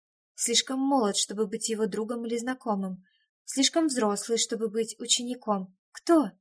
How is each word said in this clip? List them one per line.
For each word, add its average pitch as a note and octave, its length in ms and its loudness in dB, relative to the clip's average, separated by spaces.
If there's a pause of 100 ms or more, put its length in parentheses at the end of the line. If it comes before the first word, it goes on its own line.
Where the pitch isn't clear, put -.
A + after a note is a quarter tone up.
(440)
Слишком C4 360 2
молод, C4 360 2
чтобы G#3 300 -2
быть A3 220 -6
его A3 180 0
другом A3+ 400 -4
или A#3 100 -2
знакомым. G#3+ 680 -4 (400)
Слишком D4 420 2
взрослый, A3+ 520 0
чтобы A3 300 -2
быть A3 300 -2
учеником. A#3+ 800 -4 (140)
Кто? D4+ 480 4